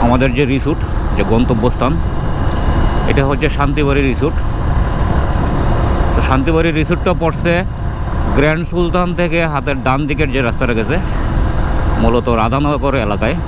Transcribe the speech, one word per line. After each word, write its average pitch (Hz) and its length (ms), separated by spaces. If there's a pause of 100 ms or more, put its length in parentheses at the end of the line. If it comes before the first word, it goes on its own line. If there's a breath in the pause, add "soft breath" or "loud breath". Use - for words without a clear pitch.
আমাদের 127 320
যে 143 80 (100)
রিসোর্ট, 139 260 (360)
যে 101 60 (100)
গন্তব্যস্থান, 120 600 (1160)
এটা 139 200
হচ্ছে 139 180 (100)
শান্তিবাড়ি 143 420 (100)
রিসোর্ট। 127 260 (1800)
তো 127 140
শান্তিবাড়ি 160 400 (120)
রিসোর্টটা 170 320 (100)
পড়ছে 165 300 (840)
গ্র্যান্ড 156 340
সুলতান 175 380 (120)
থেকে 170 180 (140)
হাতের 139 240 (100)
ডান 131 220
দিকের 147 260
যে 139 80
রাস্তাটা 120 360
গেছে, 113 180 (1040)
মূলত 117 240 (160)
রাধানগর 139 520 (120)
এলাকায়। 104 300 (120)